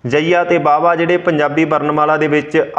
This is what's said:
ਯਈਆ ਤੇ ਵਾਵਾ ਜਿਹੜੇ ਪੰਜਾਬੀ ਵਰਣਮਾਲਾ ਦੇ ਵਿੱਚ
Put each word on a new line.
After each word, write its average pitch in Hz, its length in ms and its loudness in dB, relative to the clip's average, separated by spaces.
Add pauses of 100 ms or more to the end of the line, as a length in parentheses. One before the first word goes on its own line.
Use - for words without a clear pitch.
(100)
ਯਈਆ 165 320 0
ਤੇ 170 140 0
ਵਾਵਾ 156 380 2
ਜਿਹੜੇ 170 220 0
ਪੰਜਾਬੀ 156 480 0
ਵਰਣਮਾਲਾ 151 520 0
ਦੇ 151 100 0
ਵਿੱਚ 147 500 -2